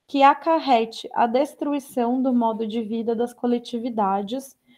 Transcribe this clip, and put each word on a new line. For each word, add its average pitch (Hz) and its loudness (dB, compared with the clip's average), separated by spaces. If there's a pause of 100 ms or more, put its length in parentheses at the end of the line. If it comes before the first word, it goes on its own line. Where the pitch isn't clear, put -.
que 277 0
acarrete 269 2
a 240 2
destruição 262 -2
do 262 2
modo 226 0
de 226 -4
vida 226 -4
das 240 -4
coletividades 233 -4 (220)